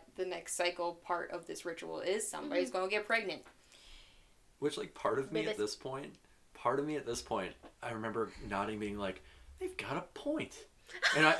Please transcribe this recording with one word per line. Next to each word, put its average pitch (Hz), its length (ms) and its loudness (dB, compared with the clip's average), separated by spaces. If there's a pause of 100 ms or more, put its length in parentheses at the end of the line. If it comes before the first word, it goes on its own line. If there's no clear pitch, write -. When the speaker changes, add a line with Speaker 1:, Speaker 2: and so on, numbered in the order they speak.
(160)
Speaker 1:
the 185 100 0
next 175 300 -4
cycle 175 480 2
part 170 280 -2
of 170 160 -6
this - 180 -8
ritual 165 360 -6
is. 196 260 2
Somebody's 160 420 0
Speaker 2:
Mm-hmm. - 80 0
Speaker 1:
gonna 190 140 0
get 214 160 2
pregnant. 202 360 2 (1160)
Speaker 3:
Which, 147 180 0
like, - 160 -6
part 110 260 2
of - 120 -2
me 107 100 2
Speaker 2:
Maybe 104 100 0
Speaker 3:
at - 60 -2
this 104 180 0
point, 120 380 -8 (400)
part 127 260 2
of 143 60 2
me 151 120 0
at 131 80 -4
this 117 160 -2
point, 95 320 -2 (280)
I 120 100 -4
remember 110 400 0 (160)
nodding, 104 320 0
being 104 180 -2
like, 98 240 -2 (380)
"They've 370 160 -4
got - 220 -2
a - 40 -2 (120)
point." 294 400 -2 (640)
And 156 80 10
I, 156 140 10